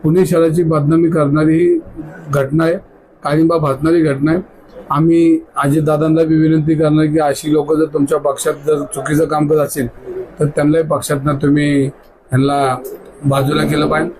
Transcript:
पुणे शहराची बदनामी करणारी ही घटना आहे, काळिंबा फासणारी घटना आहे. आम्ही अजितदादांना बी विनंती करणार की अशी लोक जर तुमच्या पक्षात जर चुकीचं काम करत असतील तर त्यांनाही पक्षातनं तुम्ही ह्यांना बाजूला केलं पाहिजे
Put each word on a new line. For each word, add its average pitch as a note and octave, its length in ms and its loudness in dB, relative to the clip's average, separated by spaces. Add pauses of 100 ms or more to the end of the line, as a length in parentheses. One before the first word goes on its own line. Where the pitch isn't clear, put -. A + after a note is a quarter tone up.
पुणे E3 240 2
शहराची E3 360 2
बदनामी D#3+ 460 2
करणारी D#3 480 2
ही F3 220 2 (520)
घटना C#3+ 340 0
आहे, E3 100 0 (500)
काळिंबा D#3+ 340 2
फासणारी D#3 440 0
घटना D3 280 0
आहे. F3 100 0 (500)
आम्ही E3 500 2 (160)
अजितदादांना D#3 680 2
बी D#3+ 120 0
विनंती D#3 380 2
करणार D#3 320 2
की D3+ 120 0
अशी D3+ 340 -2
लोक D3+ 200 0
जर D#3 120 2
तुमच्या D3+ 340 -2
पक्षात C#3+ 360 -2 (120)
जर D3+ 160 0 (120)
चुकीचं D3+ 300 0
काम D3+ 240 -2
करत D#3 100 2
असतील C3+ 280 -2 (540)
तर D3+ 60 2
त्यांनाही D3+ 380 0
पक्षातनं D3 500 -4
तुम्ही C#3+ 520 0
ह्यांना C3+ 960 -4 (420)
बाजूला C#3 380 0
केलं D3+ 240 -2
पाहिजे D#3 340 -2